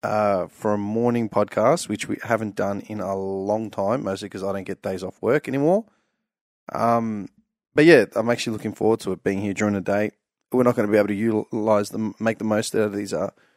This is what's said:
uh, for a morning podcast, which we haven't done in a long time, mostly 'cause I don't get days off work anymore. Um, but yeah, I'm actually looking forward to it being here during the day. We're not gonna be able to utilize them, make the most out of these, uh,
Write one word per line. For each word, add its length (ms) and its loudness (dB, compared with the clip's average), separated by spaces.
uh, 420 0
for 280 -2
a 40 -2
morning 500 0
podcast, 600 2
which 180 -6
we 160 -4
haven't 320 -2
done 280 -4
in 180 -10
a 160 -4
long 540 -2
time, 340 -2
mostly 240 -6
'cause 160 -8
I 80 -2
don't 120 -6
get 180 -10
days 200 -6
off 180 -10
work 280 0
anymore. 380 0
Um, 580 -2
but 100 6
yeah, 200 10
I'm 160 0
actually 220 -2
looking 220 -6
forward 260 0
to 120 -6
it 120 -8
being 160 0
here 140 -4
during 200 0
the 60 -2
day. 320 -2
We're 100 4
not 140 4
gonna 120 0
be 100 4
able 100 4
to 60 -2
utilize 760 0
them, 300 -6
make 180 -2
the 60 -8
most 300 0
out 80 2
of 120 -2
these, 180 -6
uh, 180 -4